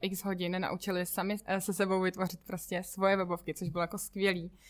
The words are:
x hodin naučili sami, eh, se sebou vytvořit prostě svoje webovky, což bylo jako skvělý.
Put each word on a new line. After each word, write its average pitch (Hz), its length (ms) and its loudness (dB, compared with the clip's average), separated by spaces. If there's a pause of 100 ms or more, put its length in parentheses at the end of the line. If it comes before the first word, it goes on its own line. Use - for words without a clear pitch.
x 190 220 -2
hodin 185 380 0
naučili 180 440 0
sami, 196 400 0
eh, 190 160 0
se 196 120 0
sebou 190 280 2
vytvořit 185 460 0
prostě 180 360 -4
svoje 196 340 4
webovky, 175 360 -2
což 175 160 -4
bylo 175 120 -2
jako 170 160 -2
skvělý. 185 540 0 (180)